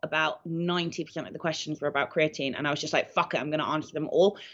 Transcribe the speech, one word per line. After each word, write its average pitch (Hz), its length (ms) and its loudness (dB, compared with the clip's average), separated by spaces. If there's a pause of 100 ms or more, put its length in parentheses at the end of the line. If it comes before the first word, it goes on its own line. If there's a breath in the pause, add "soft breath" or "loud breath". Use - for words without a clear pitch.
about 156 440 0
ninety 170 580 0
percent 151 220 -8
of 95 60 -12
the - 60 -8
questions 156 420 -4
were 147 80 0
about 139 220 0
creatine, 151 460 0
and 147 100 -2
I 143 40 0
was 143 80 0
just - 140 -6
like, - 180 2
"Fuck - 220 2
it, 143 80 0
I'm 147 100 -4
gonna 151 140 0
answer 143 300 -2
them 151 180 -2
all." 190 260 6 (160 loud breath)